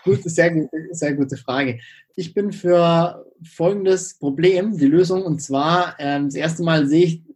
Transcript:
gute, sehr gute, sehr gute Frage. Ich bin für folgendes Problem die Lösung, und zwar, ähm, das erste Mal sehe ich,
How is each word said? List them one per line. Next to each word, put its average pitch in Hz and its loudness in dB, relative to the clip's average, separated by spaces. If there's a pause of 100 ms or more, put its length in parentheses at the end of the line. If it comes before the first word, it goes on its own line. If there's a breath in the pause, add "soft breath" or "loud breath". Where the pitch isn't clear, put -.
gute, 131 0
sehr 165 2
gute, 160 -4
sehr 151 -4
gute 135 -4
Frage. 127 -4 (360 loud breath)
Ich 165 -8
bin 202 -2
für 170 2 (180)
folgendes 190 -2
Problem 180 0
die 143 4
Lösung, 180 2
und 160 -4
zwar, 160 -2
ähm, 143 -2
das 139 -4
erste 165 -4
Mal 156 2
sehe 160 4
ich, 165 -2 (120)